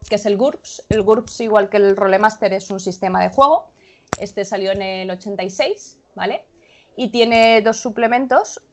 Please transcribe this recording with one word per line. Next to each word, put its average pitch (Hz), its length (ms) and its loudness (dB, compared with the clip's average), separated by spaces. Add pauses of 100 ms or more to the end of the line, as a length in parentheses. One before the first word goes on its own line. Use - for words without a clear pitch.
que 214 80 -2
es 208 120 -4
el 202 100 2
gurps. - 520 -4
El 220 120 0
gurps, 220 400 0
igual 214 280 2
que 214 80 0
el 196 200 4
Rolemaster, 202 560 2
es 190 160 -6
un 190 100 -6
sistema 185 440 -2
de 185 60 0
juego. 285 420 2 (480)
Este 202 260 -6
salió 196 260 -4
en 196 120 -4
el 190 260 -6
ochenta 190 340 -8
y 185 60 -6
seis, 294 500 -6 (160)
¿vale? 196 300 -6 (500)
Y 233 140 -4
tiene 226 520 4
dos 220 160 0
suplementos, 247 840 0 (120)